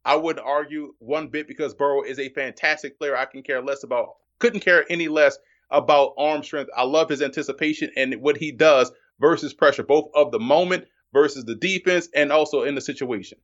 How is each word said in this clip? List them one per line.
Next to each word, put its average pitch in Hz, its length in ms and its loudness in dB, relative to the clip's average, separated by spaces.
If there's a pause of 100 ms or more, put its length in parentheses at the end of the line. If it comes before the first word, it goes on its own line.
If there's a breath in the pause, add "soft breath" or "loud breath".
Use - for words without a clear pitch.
I 139 120 4
wouldn't 156 280 -4
argue 147 540 -6
one 143 300 -6
bit 151 180 -8
because 135 280 -8
Burrow 143 280 0
is 131 160 -10
a 135 120 -8
fantastic 147 680 -6
player. 143 180 -4
I 131 100 -2
can 135 180 -16
care 131 180 -4
less 139 220 -8
about, 120 300 -4 (260)
couldn't 233 200 0
care 175 300 4
any 170 160 -4
less 151 320 4 (320)
about 143 460 4
arm 147 260 -2
strength. 143 320 -8
I 127 100 0
love 156 260 2
his 139 100 -4
anticipation 147 720 -4
and 131 280 -2
what 143 160 0
he 151 140 -8
does 135 380 4 (300 soft breath)
versus 151 320 2
pressure, 139 300 2
both 147 320 2
of 143 180 2
the 113 60 -2
moment 175 480 0 (260)
versus 139 320 2
the 113 100 -8
defense 175 600 0
and 147 180 2
also 147 300 2
in 139 120 -2
the 131 60 -6
situation. 123 640 -8